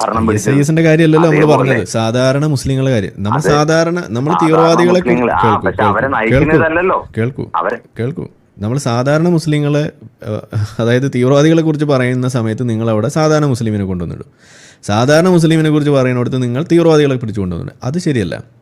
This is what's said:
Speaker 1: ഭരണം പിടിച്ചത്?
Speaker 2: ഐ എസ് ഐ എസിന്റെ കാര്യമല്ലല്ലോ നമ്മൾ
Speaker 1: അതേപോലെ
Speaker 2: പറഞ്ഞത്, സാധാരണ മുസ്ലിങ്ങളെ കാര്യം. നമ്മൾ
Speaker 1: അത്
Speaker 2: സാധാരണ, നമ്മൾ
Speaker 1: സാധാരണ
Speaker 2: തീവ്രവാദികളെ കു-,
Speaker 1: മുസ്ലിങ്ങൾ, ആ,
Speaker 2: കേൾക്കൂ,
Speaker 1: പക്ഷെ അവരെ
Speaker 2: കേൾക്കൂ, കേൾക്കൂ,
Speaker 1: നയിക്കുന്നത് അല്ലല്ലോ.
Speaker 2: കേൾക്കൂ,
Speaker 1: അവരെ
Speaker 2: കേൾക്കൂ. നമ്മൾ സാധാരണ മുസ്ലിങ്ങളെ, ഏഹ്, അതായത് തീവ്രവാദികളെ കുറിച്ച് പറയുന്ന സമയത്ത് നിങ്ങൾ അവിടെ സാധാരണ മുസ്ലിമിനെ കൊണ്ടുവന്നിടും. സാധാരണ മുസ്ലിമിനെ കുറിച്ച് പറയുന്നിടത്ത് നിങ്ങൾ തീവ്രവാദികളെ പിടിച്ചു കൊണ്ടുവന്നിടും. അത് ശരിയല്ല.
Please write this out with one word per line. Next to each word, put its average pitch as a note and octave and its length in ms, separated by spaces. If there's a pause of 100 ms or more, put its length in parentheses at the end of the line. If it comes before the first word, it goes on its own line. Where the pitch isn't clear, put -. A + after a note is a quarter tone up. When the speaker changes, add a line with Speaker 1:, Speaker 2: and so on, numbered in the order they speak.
Speaker 1:
ഭരണം A2 240
പിടിച്ചത്? G#2+ 240
Speaker 2:
ഐ - 20
എസ് C#3 60
ഐ - 20
എസിന്റെ D#3+ 220
കാര്യമല്ലല്ലോ D#3+ 480
നമ്മൾ D3+ 140
Speaker 1:
അതേപോലെ C3+ 280
Speaker 2:
പറഞ്ഞത്, A2 140
സാധാരണ B2+ 600
മുസ്ലിങ്ങളെ C3+ 440
കാര്യം. G#2 280
നമ്മൾ G#2 180
Speaker 1:
അത് D3+ 60
Speaker 2:
സാധാരണ, D#3+ 640
നമ്മൾ C3 240
Speaker 1:
സാധാരണ E3+ 140
Speaker 2:
തീവ്രവാദികളെ E3 540
കു-, - 60
Speaker 1:
മുസ്ലിങ്ങൾ, A#2+ 260
ആ, F2+ 100
Speaker 2:
കേൾക്കൂ, G#2+ 240
Speaker 1:
പക്ഷെ G2 160
അവരെ G#2 180
Speaker 2:
കേൾക്കൂ, C3 180
കേൾക്കൂ, A2+ 180
Speaker 1:
നയിക്കുന്നത് D#3 320
അല്ലല്ലോ. D#3+ 480
Speaker 2:
കേൾക്കൂ, - 400
Speaker 1:
അവരെ E2+ 220 (200)
Speaker 2:
കേൾക്കൂ. C#3+ 280 (320)
നമ്മൾ A2 200
സാധാരണ C#3 500
മുസ്ലിങ്ങളെ, D3+ 640 (320)
ഏഹ്, G#2+ 180 (380)
അതായത് B2 340
തീവ്രവാദികളെ C#3+ 480
കുറിച്ച് D3+ 240
പറയുന്ന B2+ 420
സമയത്ത് A#2+ 400
നിങ്ങൾ A2+ 220
അവിടെ G#2+ 180
സാധാരണ D#3 360
മുസ്ലിമിനെ A2 400
കൊണ്ടുവന്നിടും. F2 420 (560)
സാധാരണ C#3 460
മുസ്ലിമിനെ D#3+ 420
കുറിച്ച് D3 200
പറയുന്നിടത്ത് B2+ 520
നിങ്ങൾ B2 300
തീവ്രവാദികളെ D#3 440
പിടിച്ചു G#2+ 240
കൊണ്ടുവന്നിടും. E2+ 440
അത് C#3 140
ശരിയല്ല. A2 440 (200)